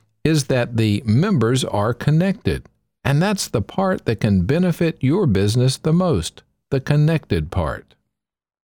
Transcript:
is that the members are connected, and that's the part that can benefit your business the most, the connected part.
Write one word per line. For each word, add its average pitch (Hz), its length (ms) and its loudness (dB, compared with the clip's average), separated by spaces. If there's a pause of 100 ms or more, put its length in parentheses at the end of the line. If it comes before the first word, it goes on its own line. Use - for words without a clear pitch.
(260)
is 151 220 0
that 120 280 -2
the 107 300 2
members 131 580 2
are 104 300 -2
connected, 156 720 -2 (360)
and 139 200 0
that's 202 260 -2
the - 140 -2
part 190 420 -4
that - 160 -2
can 202 220 2
benefit 165 580 0
your 165 260 2
business 110 520 2
the 156 160 -2
most, 165 500 -2 (260)
the 135 120 -2
connected 147 680 0
part. - 460 -6 (760)